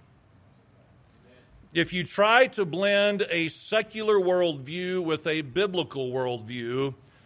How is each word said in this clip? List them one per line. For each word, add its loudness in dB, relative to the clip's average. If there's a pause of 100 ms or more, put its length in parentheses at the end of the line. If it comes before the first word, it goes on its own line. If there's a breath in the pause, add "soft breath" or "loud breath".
(1700 soft breath)
If 0
you -2
try 6
to -2
blend 2
a -2
secular -2
worldview 0
with -2
a 0
biblical -2
worldview, -4 (300 soft breath)